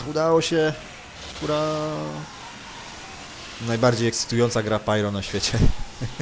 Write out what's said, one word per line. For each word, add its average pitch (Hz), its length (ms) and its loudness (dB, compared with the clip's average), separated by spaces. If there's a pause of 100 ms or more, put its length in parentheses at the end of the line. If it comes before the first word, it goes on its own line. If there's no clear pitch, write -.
(100)
udało 160 320 4
się. 156 300 4 (680)
Hurra. 151 200 0 (2000)
Najbardziej 117 420 4
ekscytująca 113 540 2
gra 107 160 2
Pyro 104 320 2
na 98 120 -2
świecie. - 360 -2 (640)